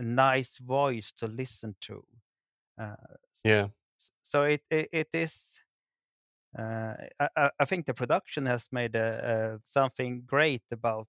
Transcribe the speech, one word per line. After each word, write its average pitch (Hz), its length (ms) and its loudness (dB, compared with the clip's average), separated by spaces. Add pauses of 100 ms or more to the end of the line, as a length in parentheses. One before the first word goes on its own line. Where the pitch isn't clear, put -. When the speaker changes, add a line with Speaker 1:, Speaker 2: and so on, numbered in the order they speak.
Speaker 1:
nice 131 580 2
voice 127 540 -2
to - 140 -6
listen 113 540 -8
to. 101 220 -14 (760)
Uh, 104 160 -10 (380)
s-, - 100 -20
Speaker 2:
Yeah. 104 240 6 (320)
Speaker 1:
s-, - 120 -20 (120)
so 143 200 2
it, 147 260 2
it, 156 220 0
it 156 220 -2
is, - 480 -6 (960)
uh, 113 360 -6 (260)
I, 143 160 2
I, 143 140 4 (100)
I 139 60 2
think 175 200 -2
the 127 80 -2
production 139 520 -2
has 123 260 -2
made, 117 240 -2
uh, 113 40 2
uh, 113 640 0
something 127 600 0
great 139 460 2
about 113 380 -2